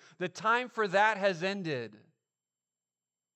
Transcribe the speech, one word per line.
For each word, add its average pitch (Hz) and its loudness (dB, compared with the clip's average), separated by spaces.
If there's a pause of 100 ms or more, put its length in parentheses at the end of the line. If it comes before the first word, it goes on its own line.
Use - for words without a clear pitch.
(200)
The 180 -4
time 240 0
for 214 -2
that 202 4
has 185 0
ended. 151 -6 (1400)